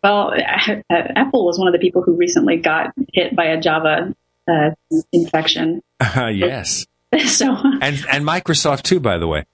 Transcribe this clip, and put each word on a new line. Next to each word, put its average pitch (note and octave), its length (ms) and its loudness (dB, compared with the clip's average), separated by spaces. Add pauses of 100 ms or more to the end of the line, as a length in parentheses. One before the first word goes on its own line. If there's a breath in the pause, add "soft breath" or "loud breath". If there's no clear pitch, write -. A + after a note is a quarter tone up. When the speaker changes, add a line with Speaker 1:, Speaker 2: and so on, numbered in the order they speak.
Speaker 1:
Well, G3+ 320 2
<laughs> - 340 -2
uh, G#3 220 -4
Apple G#3 560 0
was E3+ 100 0
one F#3 120 2
of F3 40 4
the F3 60 2
people F3+ 240 2
who F3 140 2
recently F3 400 2
got D#3+ 360 -2 (200)
hit - 240 -2
by E3+ 80 2
a D#3+ 160 0
Java, D#3+ 520 0 (360)
uh, D#3 220 2 (420)
infection. E3 720 0 (160)
Speaker 2:
Uh, B2 260 -2
yes. G#2+ 640 -4
Speaker 1:
<laughs> - 360 -2
So C4 280 2 (260)
Speaker 2:
And, C#3 300 -2
and C#3+ 140 0
Microsoft, D#3 580 0
too, F#3 160 2
by G#2 200 0
the E2 100 -2
way. D2+ 260 -2